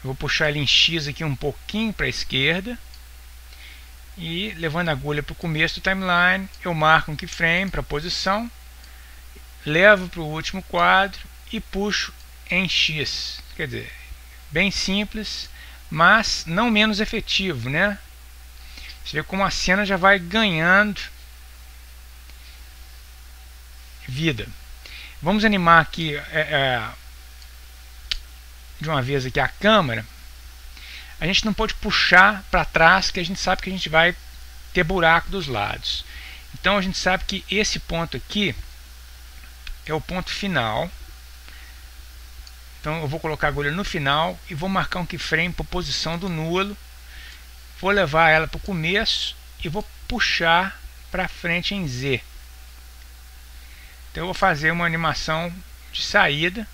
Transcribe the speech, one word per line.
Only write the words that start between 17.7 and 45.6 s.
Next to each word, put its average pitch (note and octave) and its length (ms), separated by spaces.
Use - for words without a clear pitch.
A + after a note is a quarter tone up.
Você - 140
vê D#3 60
como F#3+ 200
a F3 80
cena G3 340
já F#3+ 120
vai G3 200
ganhando F#3 840
vida. C3 400
Vamos G3+ 220
animar F3 380
aqui, D#3 340
é, C#3+ 60
é, C3+ 580
de D3+ 80
uma D3 120
vez C3 240
aqui B2+ 140
a C3 80
câmera. D#3 580
A D#3+ 80
gente F#3+ 180
não G#3+ 80
pode A3 220
puxar F#3+ 760
pra E3 160
trás, E3+ 460
que - 80
a F3 60
gente F3 140
sabe F#3 220
que - 80
a - 20
gente F3+ 180
vai E3 260
ter F3+ 100
buraco E3 460
dos F#3 180
lados. G#2 560
Então G3 220
a G3 40
gente F#3 160
sabe F#3 280
que F#3+ 240
esse G3+ 300
ponto - 380
aqui F3 380
é D3+ 80
o D#3 80
ponto F3+ 300
final. C#3+ 580
Então D#3 160
eu D3+ 60
vou D3+ 120
colocar D#3 280
a - 20
agulha C#3+ 220
no F3+ 120
final D#3+ 640
e - 60
vou E3 160
marcar F#3 300
um E3 80
keyframe E3+ 440
por D#3 140